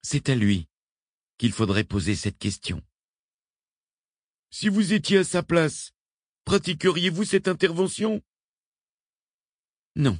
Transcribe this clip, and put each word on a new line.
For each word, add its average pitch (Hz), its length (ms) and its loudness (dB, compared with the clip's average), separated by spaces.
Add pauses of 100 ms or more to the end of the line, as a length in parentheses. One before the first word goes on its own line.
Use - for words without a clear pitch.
C'est - 260 -2
à 135 60 4
lui 101 320 2 (680)
qu'il 117 140 0
faudrait 104 320 0
poser 101 320 -2
cette - 220 -6
question. - 460 -6 (1700)
Si - 180 -2
vous 202 240 2
étiez 202 240 2
à 185 60 6
sa 175 200 -2
place, 160 480 -2 (540)
pratiqueriez-vous 180 800 0
cette 196 240 0
intervention ? 190 760 -2 (1700)
Non. 123 240 0